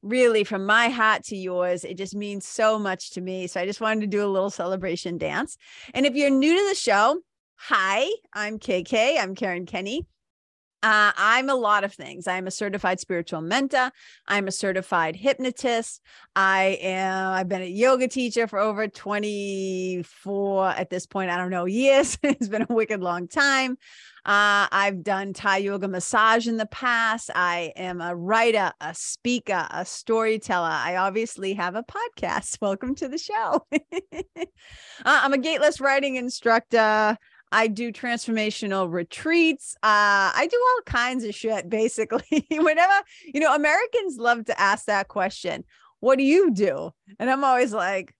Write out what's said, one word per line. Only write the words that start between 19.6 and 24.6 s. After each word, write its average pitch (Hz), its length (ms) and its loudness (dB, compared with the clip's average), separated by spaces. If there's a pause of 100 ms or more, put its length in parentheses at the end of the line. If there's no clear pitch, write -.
at 180 200 -4
this 180 160 -8
point, 190 240 -4
I 175 60 -2
don't 180 140 -2
know, 180 160 -2
years. 269 540 4
<laughs> - 40 -6
It's 254 240 0
been 214 200 -2
a 240 60 -2
wicked 220 260 0
long 175 280 -4
time. 269 500 0 (460)
Uh, 202 480 4